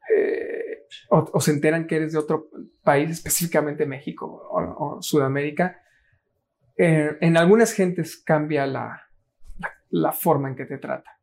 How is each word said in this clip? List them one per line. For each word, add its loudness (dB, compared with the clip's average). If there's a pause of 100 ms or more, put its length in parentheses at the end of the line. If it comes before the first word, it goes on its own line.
(120)
eh, -2 (220)
o, 4
o 2
se 2
enteran 0
que -2
eres -2
de 0
otro -2 (340)
país, 2
específicamente -2
México -10
o, -6
o -16
Sudamérica, 0 (1000)
eh, 2
en 4
algunas 6
gentes -2
cambia 0
la, -8 (560)
la, -10 (200)
la 2
forma 0
en -8
que -10
te -10
trata. -8 (120)